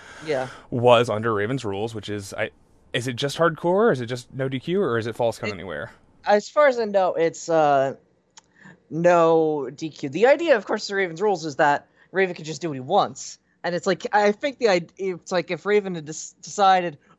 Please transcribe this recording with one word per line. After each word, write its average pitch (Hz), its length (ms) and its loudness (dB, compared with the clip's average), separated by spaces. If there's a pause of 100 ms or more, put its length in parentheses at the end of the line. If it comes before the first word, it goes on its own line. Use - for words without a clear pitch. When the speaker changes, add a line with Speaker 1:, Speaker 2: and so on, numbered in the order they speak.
(260)
Speaker 1:
Yeah. 131 220 -4 (220)
Speaker 2:
Was 120 380 4
under 110 240 -2
Raven's 110 320 -2
Rules, 107 300 -6
which 104 140 -12
is, 104 260 -10
I, 110 160 -6 (460)
is 123 100 -6
it 123 100 -6
just 139 220 -6
hardcore? 175 540 2
Is 127 80 -2
it 117 60 -6
just 120 280 -10
no 135 140 -4
D 131 100 -6
Q, 175 240 -2
or 120 160 0
is 110 80 -4
it 113 80 -6
Falls 117 240 -2
Count 107 140 -6
Speaker 1:
It, - 20 -8
Speaker 2:
Anywhere? 85 360 -10 (340)
Speaker 1:
as 208 240 2
far 294 180 4
as 247 120 2
I 233 60 -2
know, 196 300 0
it's, 165 340 -2
uh, 143 460 2 (960)
no 165 800 4
D 151 200 -10
Q. - 180 -10
The 175 180 2
idea, 302 300 6
of 196 100 -4
course, 214 220 -6
the 202 60 -8
Raven's 180 280 -4
Rules 190 220 0
is 147 120 -8
that 147 300 2 (260)
Raven 180 220 0
can 165 100 -14
just 151 160 -10
do 170 80 -6
what 147 60 -6
he 131 60 -8
wants. 135 580 -2 (260)
And 175 100 -4
it's 170 120 -6
like, 190 260 -2
I 208 200 4
think 262 260 -6
the 233 100 2
id-, 180 280 0
it's 185 360 -8
like 180 180 -2
if 170 160 -8
Raven 196 300 0
had 156 80 -10
des-, - 360 -14
decided, 185 580 2 (200)